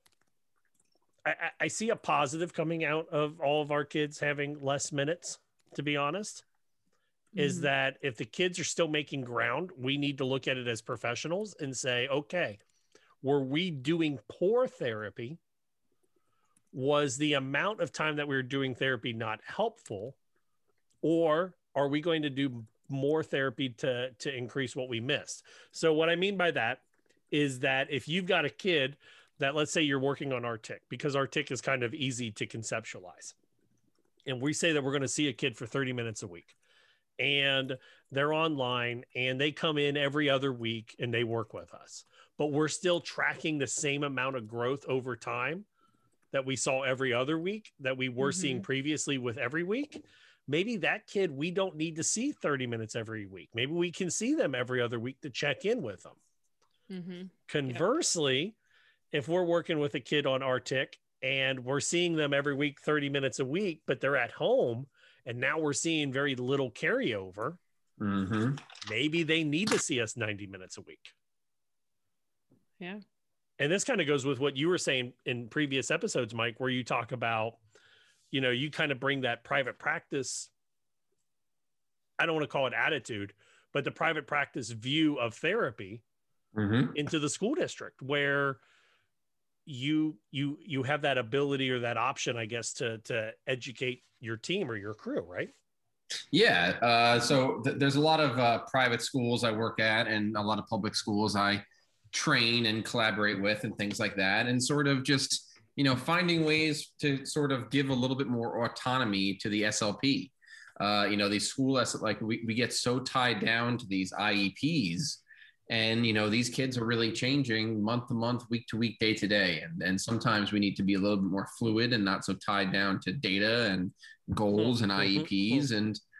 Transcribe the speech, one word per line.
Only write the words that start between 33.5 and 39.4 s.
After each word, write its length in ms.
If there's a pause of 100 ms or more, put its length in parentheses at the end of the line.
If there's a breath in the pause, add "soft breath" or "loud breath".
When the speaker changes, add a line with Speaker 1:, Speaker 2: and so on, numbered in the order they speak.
Speaker 1:
And 160
we 100
say 200
that 120
we're 80
gonna 160
see 200
a 40
kid 240
for 80
thirty 300
minutes 280
a 60
week, 260 (640 soft breath)
and 580 (360 loud breath)
they're 220
online 680 (120)
and 240